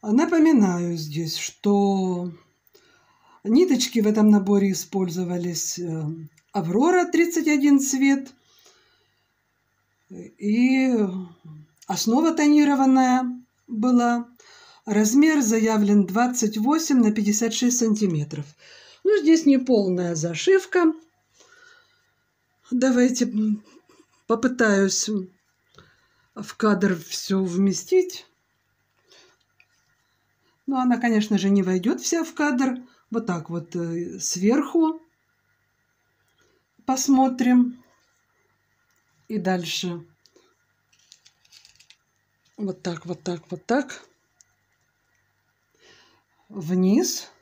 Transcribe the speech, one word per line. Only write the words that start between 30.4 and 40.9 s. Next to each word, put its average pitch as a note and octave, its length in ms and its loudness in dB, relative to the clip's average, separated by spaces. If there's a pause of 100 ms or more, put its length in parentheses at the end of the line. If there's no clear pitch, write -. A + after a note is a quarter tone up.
Но C4+ 140 -2
она, B3 180 2
конечно G#3+ 400 0
же, G3 120 0
не G3+ 120 4
войдет F#3 380 -2
вся E4 220 -2
в - 120 -10
кадр. C4 480 -2 (280)
Вот A3+ 160 -6
так E3+ 240 -6
вот, E3+ 260 -10
э, E3+ 440 -8
сверху D4+ 800 -2 (1800)
посмотрим. B3+ 1000 2 (1500)
И G#3+ 100 -4
дальше. F3 640 -6 (2500)